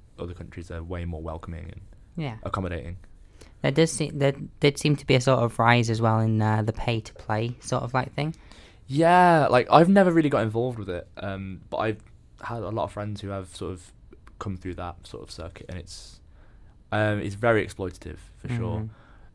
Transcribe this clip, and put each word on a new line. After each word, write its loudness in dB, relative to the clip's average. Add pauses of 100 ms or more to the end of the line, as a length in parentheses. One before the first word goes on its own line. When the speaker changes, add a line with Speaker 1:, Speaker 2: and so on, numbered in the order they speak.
(180)
Speaker 1:
other -10
countries -14
are -10
way -8
more -6
welcoming -10
and -18 (360)
Speaker 2:
Yeah. -8
Speaker 1:
accommodating. -6 (640)
Speaker 2:
There 0
does 2
se-, -6
there 0 (260)
did 2
seem 2
to -14
be 6
a 4
sort 4
of -2
rise 4
as 0
well 4
in, 2
uh, 2
the -2
pay-to-play -4
sort -4
of, -8
like, -4
thing. -4 (520)
Speaker 1:
Yeah, 6
like, 4
I've 10
never 6
really 4
got 2
involved -2
with -8
it, -8 (100)
um, -10
but -4
I've -2 (380)
had -10
a -8
lot -4
of -10
friends -8
who -10
have -10
sort -8
of -16 (480)
come -6
through -10
that -12
sort -14
of -18
circuit, -14
and -10
it's, -18 (680)
um, 0
it's -6
very 2
exploitative, -10 (200)
for -14
sure. -4
Speaker 2:
Mm. -8 (460)